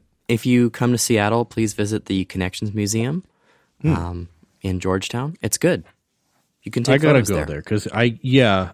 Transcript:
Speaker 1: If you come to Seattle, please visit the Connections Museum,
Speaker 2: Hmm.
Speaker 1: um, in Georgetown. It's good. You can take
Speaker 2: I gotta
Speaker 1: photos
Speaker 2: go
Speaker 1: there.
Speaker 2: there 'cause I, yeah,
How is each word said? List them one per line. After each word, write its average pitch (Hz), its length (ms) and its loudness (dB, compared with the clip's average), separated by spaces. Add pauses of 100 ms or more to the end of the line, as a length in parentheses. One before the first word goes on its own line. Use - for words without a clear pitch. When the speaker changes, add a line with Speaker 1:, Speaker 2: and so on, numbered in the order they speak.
(280)
Speaker 1:
If 120 180 0
you 123 260 4
come 123 200 0
to 120 60 2
Seattle, 110 480 2
please 110 280 -2
visit 104 340 -4
the 95 180 0
Connections 95 480 -6
Museum, 113 500 -2 (580)
Speaker 2:
Hmm. 156 120 2
Speaker 1:
um, 85 340 -6 (340)
in 92 200 -2
Georgetown. 117 600 -2
It's 110 160 -2
good. 156 260 0 (800)
You - 80 -10
can 120 120 -2
take 135 120 4
Speaker 2:
I - 20 4
gotta 147 220 4
Speaker 1:
photos 98 100 0
Speaker 2:
go 98 60 0
Speaker 1:
there. 76 100 -2
Speaker 2:
there 71 160 -8
'cause - 320 -4
I, 117 280 0
yeah, 113 520 2